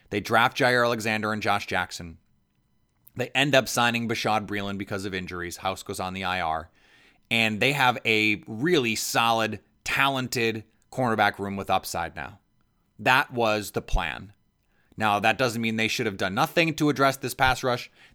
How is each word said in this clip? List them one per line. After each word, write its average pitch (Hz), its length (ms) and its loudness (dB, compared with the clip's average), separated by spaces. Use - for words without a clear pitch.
they 104 120 -2
draft 113 360 4
Jaire 123 280 4
Alexander 110 480 0
and 107 80 -6
Josh 101 260 0
Jackson. 90 500 -6
They 123 220 -4
end 139 180 0
up 131 140 6
signing 120 400 0
Bashaud 107 400 0
Breeland 101 300 -6
because 98 260 -6
of 98 100 -6
injuries. 90 440 -8
House 95 260 -4
goes 98 160 -8
on 92 140 -4
the 95 100 -6
I 92 160 -2
R. 80 300 -4
And 110 300 2
they 131 140 2
have 127 320 2
a 107 420 2
really 120 480 0
solid, 113 640 0
talented 123 800 0
cornerback 107 480 2
room 98 180 -4
with 95 120 -6
upside 90 460 -2
now. 78 240 -12
That 127 360 2
was 107 380 0
the 117 100 -4
plan. 85 500 -4
Now, 104 220 2
that 110 180 2
doesn't 120 240 0
mean 113 140 0
they 110 140 2
should 120 160 -2
have 104 100 -2
done 95 180 -2
nothing 160 420 2
to 151 120 2
address 135 300 4
this 123 160 -6
pass 131 320 2
rush. 123 260 -2